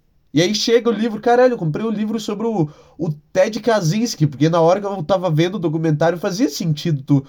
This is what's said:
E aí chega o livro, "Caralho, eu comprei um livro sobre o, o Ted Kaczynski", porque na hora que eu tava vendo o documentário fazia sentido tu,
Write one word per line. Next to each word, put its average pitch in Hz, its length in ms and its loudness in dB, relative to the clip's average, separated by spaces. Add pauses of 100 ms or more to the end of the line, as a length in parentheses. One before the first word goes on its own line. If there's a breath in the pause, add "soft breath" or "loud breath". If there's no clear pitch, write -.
(320)
E 143 100 2
aí 202 100 2
chega 233 380 2
o - 20 2
livro, 214 280 -4
"Caralho, 247 340 4
eu 226 40 -6
comprei 175 280 -4
um 226 40 -4
livro 214 280 -4
sobre 214 260 -6
o, 214 240 0 (300 loud breath)
o - 140 -4 (200)
Ted 214 280 0
Kaczynski", 214 680 0
porque 143 220 2
na 165 120 2
hora 175 200 4
que 202 60 -6
eu 196 180 -6
tava 185 260 0
vendo 170 240 0
o 220 60 -6
documentário 165 580 0
fazia 208 300 -2
sentido 156 560 -4
tu, 139 240 2